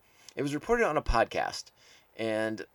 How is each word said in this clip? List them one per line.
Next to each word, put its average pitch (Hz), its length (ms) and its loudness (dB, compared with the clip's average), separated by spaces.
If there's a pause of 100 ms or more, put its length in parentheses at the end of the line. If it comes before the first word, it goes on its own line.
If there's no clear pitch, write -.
(340)
it - 80 -2
was 143 100 -2
reported 226 340 2
on 156 120 0
a - 40 0
podcast. - 640 0 (520)
And, 110 560 -2